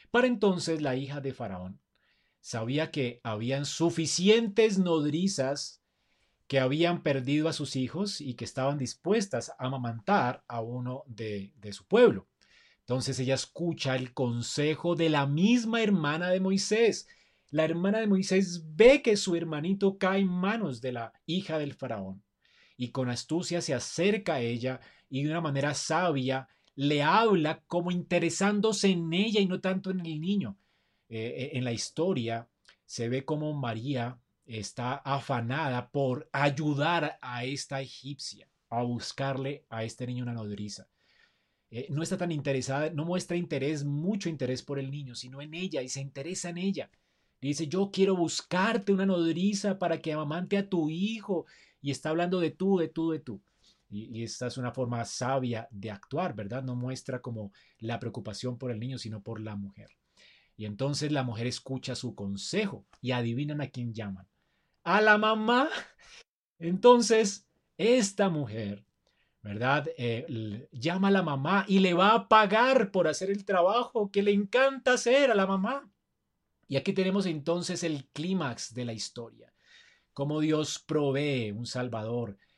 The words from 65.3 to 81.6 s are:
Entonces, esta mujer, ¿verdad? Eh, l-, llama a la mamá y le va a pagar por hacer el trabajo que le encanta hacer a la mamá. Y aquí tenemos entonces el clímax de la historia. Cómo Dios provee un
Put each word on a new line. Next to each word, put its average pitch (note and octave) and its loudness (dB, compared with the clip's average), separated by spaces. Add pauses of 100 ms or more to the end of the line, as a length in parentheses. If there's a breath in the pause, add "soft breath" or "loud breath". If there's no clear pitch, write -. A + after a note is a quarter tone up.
Entonces, A3 6 (300)
esta G#3 4
mujer, A2 -4 (580)
¿verdad? B2+ 0
Eh, A#2+ -2
l-, A2+ -8
llama E3+ 0
a - 6
la G3 6
mamá D#3 0
y F#3+ 6
le F#3 6
va G3 6
a A3+ 2
pagar A3 6
por F3+ 4
hacer F#3 0
el G3+ -2
trabajo G3+ 2
que G3+ 2
le G#3 4
encanta B3+ 4
hacer B3+ 4
a G#3+ 4
la F#3+ 4
mamá. G3 -2 (760)
Y C3+ -2
aquí F#3+ 0
tenemos F#3 2
entonces E3+ -2
el D3+ -4
clímax D#3 -4
de A#2+ -6
la A2+ -6
historia. A2+ -12 (640 soft breath)
Cómo D3+ -2
Dios D#3 0
provee C#3 0
un A#2 -8